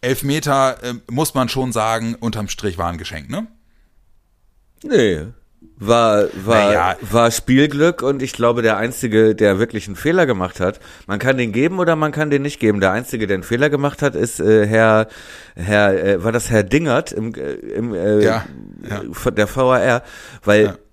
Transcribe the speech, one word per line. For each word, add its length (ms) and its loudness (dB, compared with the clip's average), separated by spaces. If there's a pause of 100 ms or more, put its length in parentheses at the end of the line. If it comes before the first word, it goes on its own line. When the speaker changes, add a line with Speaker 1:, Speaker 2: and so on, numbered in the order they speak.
Speaker 1:
Elfmeter, 800 0
ähm, 260 -10
muss 240 -2
man 160 0
schon 220 -4
sagen, 480 -2
unterm 300 -6
Strich 280 -6
war 120 -4
ein 80 -8
Geschenk, 320 -14
ne? 180 -8 (1400)
Speaker 2:
Nee. 440 0 (500)
War, 480 2 (200)
war, 200 4
Speaker 1:
Naja. 360 2
Speaker 2:
war 300 2
Spielglück 720 2
und 180 0
ich 120 -8
glaube, 280 0
der 160 2
Einzige, 560 2
der 260 2
wirklich 280 -4
einen 80 -10
Fehler 300 0
gemacht 340 -4
hat, 200 -2 (280)
man 120 -4
kann 180 0
den 140 -2
geben 280 0
oder 160 2
man 160 -2
kann 180 -4
den 120 0
nicht 180 -8
geben. 200 2
Der 120 2
Einzige, 360 -4
der 80 0
einen 80 -6
Fehler 260 0
gemacht 320 -2
hat, 140 0
ist, 240 -4
äh, 280 4
Herr, 400 4 (480)
Herr, 500 2
äh, 180 0
war 80 0
das 180 -2
Herr 140 2
Dingert 480 0
im, 220 -6
äh, 200 -8
im, 400 -8
äh, 300 2
Speaker 1:
Ja, 220 0 (440)
ja. 120 -8 (100)
Speaker 2:
von 240 -4
der 120 0
V 240 0
A 80 2
R, 240 0 (400)
weil 220 6
Speaker 1:
Ja. 120 -4 (160)